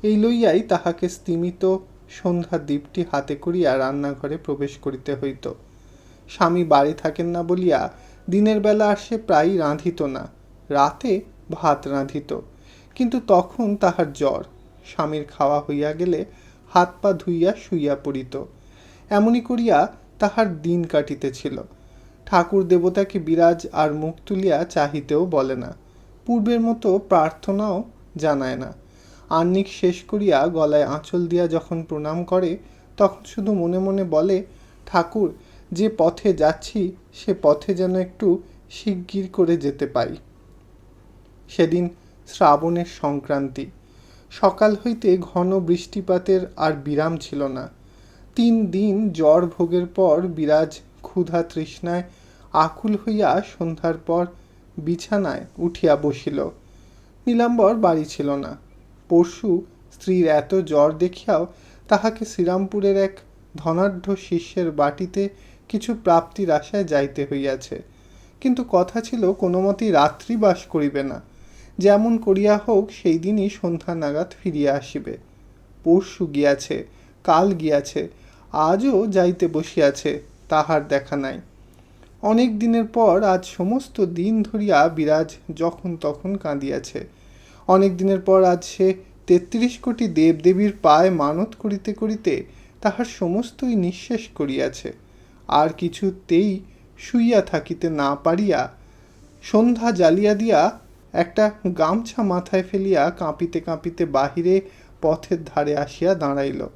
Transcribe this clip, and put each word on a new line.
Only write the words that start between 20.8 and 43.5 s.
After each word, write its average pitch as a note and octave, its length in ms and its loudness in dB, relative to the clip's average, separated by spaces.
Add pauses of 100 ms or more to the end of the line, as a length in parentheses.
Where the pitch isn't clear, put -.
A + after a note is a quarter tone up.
কাটিতেছিল। C#3+ 760 -4 (640)
ঠাকুর G3+ 420 2
দেবতাকে F#3 500 2
বিরাজ E3 540 2
আর D3+ 220 0
মুখ D#3 200 -6 (120)
তুলিয়া F#3 380 0
চাহিতেও D3+ 600 -2
বলে C3 300 0
না। - 180 -10 (520)
পূর্বের A#3 340 0
মতো A3+ 380 0
প্রার্থনাও G3 840 0 (320)
জানায় C#3 400 0
না। B2+ 160 -10 (560)
আহ্নিক F3+ 400 2
শেষ F3+ 340 -2
করিয়া F3+ 440 0
গলায় D3+ 380 2
আঁচল D#3 420 -4
দিয়া F3 200 0
যখন E3 360 -4
প্রণাম D#3 420 -6
করে, F3+ 320 0 (400)
তখন G3 280 0
শুধু G#3 300 -4
মনে F3 240 0
মনে G3 260 -2
বলে, F#3+ 400 0 (420)
"ঠাকুর, F3 480 0 (380)
যে F#3+ 160 0
পথে F#3+ 440 0
যাচ্ছি E3+ 600 0 (200)
সে - 300 -4
পথে D3+ 320 2
যেন F#3 220 -2
একটু F#3 460 0 (280)
শিগগির F#3 600 -6
করে E3+ 240 2
যেতে C#3+ 300 -4
পাই।" B2 300 -4 (1300)
সেদিন F3 400 0 (380)
শ্রাবণের E3+ 600 2
সংক্রান্তি। C#3 800 -6 (640)